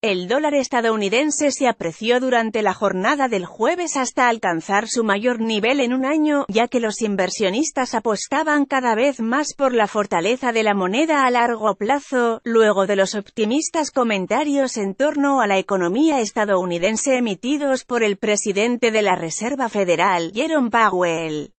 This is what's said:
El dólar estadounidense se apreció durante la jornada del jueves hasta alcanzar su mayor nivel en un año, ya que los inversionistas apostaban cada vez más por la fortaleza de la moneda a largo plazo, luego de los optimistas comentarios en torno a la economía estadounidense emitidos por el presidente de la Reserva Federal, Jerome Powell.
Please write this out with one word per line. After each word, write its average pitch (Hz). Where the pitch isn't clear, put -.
El 180
dólar 294
estadounidense 247
se 262
apreció 226
durante 233
la 196
jornada 214
del 202
jueves 320
hasta 254
alcanzar 202
su 233
mayor 220
nivel 226
en 247
un 262
año, 294
ya 220
que 254
los 220
inversionistas 208
apostaban 277
cada 254
vez 262
más 247
por 269
la 220
fortaleza 214
de 226
la 208
moneda 262
a 254
largo 233
plazo, 240
luego 214
de 202
los 196
optimistas 247
comentarios 254
en 196
torno 277
a 220
la 196
economía 202
estadounidense 208
emitidos 254
por 240
el 208
presidente 214
de 214
la 190
Reserva 226
Federal, 175
Jerome 285
Powell. 175